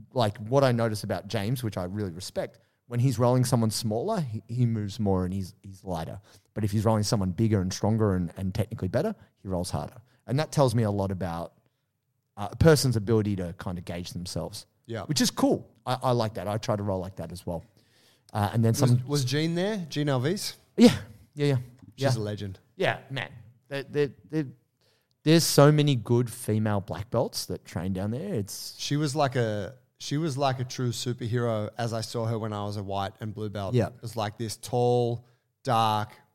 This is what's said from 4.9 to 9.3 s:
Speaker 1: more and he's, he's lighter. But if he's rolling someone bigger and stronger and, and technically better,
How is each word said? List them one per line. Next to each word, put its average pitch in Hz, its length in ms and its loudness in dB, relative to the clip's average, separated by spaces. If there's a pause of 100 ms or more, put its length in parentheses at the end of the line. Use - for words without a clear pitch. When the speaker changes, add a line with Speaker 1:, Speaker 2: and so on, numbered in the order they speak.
Speaker 1:
more 95 240 2
and 90 80 -2
he's, 95 300 -6
he's 98 200 -20
lighter. 82 380 -8 (320)
But 107 120 -2
if 101 80 0
he's 107 120 0
rolling 110 200 4
someone 95 260 0
bigger 104 320 2
and 92 100 -2
stronger 107 420 0
and, 90 220 -2
and 95 180 -4
technically 101 340 -4
better, 175 260 -2 (280)